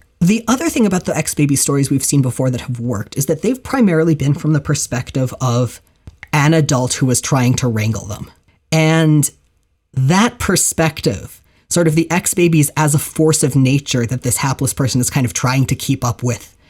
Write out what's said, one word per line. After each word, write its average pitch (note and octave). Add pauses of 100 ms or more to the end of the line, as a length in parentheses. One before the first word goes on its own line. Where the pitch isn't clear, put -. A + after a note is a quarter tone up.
(200)
The A3
other C4+
thing C4+
about F3+
the -
X-Baby C#3+
stories C#3
we've C#3
seen C#3+
before C3
that B2
have B2
worked A#2
is -
that D#3+
they've B3
primarily E3+
been C#3+
from D3+
the D3
perspective C3
of B2 (520)
an D3+
adult C#3+
who C#3
was B2
trying B2+
to -
wrangle G#2+
them. - (420)
And D#3 (640)
that F3
perspective, - (280)
sort E3+
of D3+
the E3
X-Babies E3
as D3+
a C#3+
force -
of C3+
nature C3
that B2
this -
hapless C3
person B2+
is A#2+
kind C3+
of -
trying C3
to C3
keep C3
up A#2
with, - (140)